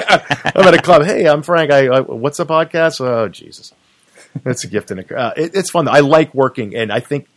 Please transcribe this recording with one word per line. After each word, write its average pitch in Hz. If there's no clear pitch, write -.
I'm 190
at 170
a 165
club. 165
"Hey, 190
I'm 151
Frank. 160
I, 139
I, 127
what's 127
a 170
podcast?" 160
"Oh, 120
Jesus." -
That's -
a -
gift 104
and 92
a 92
cur-, -
uh, 117
it, 170
it's 190
fun. 160
I 131
like 147
working, 123
and 113
I 110
think 143